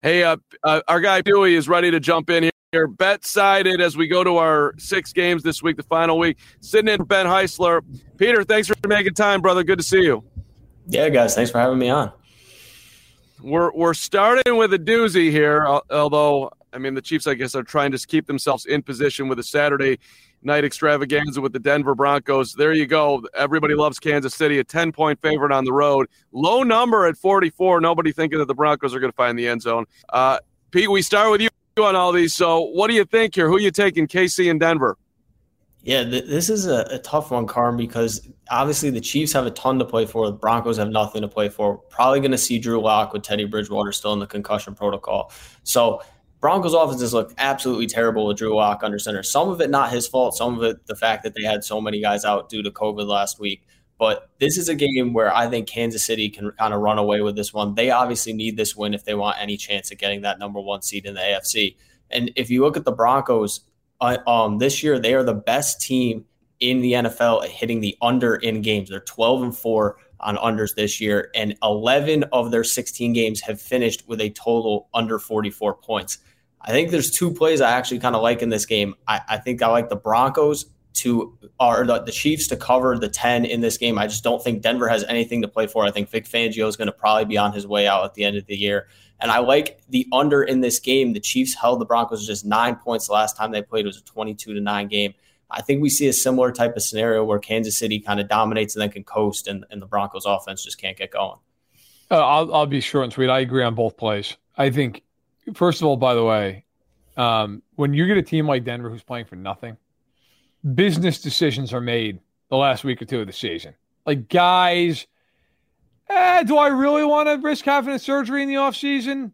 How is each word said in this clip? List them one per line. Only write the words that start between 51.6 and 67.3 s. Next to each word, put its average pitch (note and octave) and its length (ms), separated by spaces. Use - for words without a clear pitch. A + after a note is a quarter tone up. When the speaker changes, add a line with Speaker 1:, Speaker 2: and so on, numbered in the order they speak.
Speaker 2:
so G#2+ 180
many G#2+ 200
guys G#2 240
out G#2 240
due G#2+ 160
to G2+ 80
covid G#2 340
last G2+ 320
week. G2+ 240
But A2 320
this D3+ 180
is E3 100
a D#3+ 60
game C3+ 380
where A2 200
I A#2 140
think A#2 220
Kansas A#2 340
City A2 260
can G2+ 300
kinda A2 200
run G#2+ 200
away G#2 220
with G#2 160
this G#2 180
one. G#2 220
They A#2+ 160
obviously A#2+ 400
need G#2+ 240
this G#2+ 180
win G#2 180
if G2+ 120
they G#2+ 100
want G#2 240
any G#2 180
chance G2+ 360
at G2+ 60
getting G2+ 240
that G2 180
number G2+ 200
one G2 220
seed G2 240
in G2+ 80
the F#2+ 60
A G2 160
F F#2+ 80
C. G#2 320
And A#2+ 240
if A#2+ 160
you B2 140
look D3+ 120
at D3+ 80
the C3 60
Broncos, A#2 720
uh, A#2+ 260
um, A2 320
this C#3 240
year, D3 160
they A#2 160
are C3 80
the A#2+ 120
best A#2 460
team B2 440
in B2+ 220
the B2 160
N A#2+ 100
F A2 140
L A#2 240